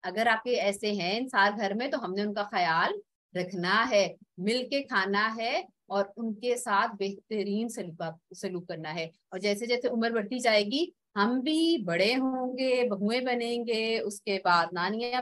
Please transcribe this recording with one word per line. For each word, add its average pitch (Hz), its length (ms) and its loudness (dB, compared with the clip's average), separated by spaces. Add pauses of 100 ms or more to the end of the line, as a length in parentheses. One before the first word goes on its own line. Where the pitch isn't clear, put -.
अगर 202 240 0
आपके 226 240 2
ऐसे 202 420 0
हैं 196 260 0
इंसान 208 380 2
घर 226 160 0
में 247 180 -2
तो 311 80 -2
हमने 202 240 -2
उनका 208 220 -2
ख्याल 180 560 2 (320)
रखना 180 400 -2 (120)
है, 202 300 2 (240)
मिलके 254 440 0
खाना 202 480 0
है 240 360 -2 (220)
और 196 280 0
उनके 226 400 -2
साथ 214 400 0
बेहतरीन 202 720 -2
सलूका-, 170 680 -10
सलूक 180 320 -8
करना 160 240 -8
है। 165 200 -6 (220)
और 214 60 -8
जैसे 208 280 -2
जैसे 247 220 0
उम्र 233 240 0
बढ़ती 226 280 -2
जाएगी 226 500 2 (260)
हम 233 240 2
भी 330 420 2
बड़े 175 300 2
होंगे, 254 720 0
बहुएं 208 400 0
बनेंगे, 233 760 -2
उसके 208 380 -4
बाद 175 340 4
नानियां 226 480 -2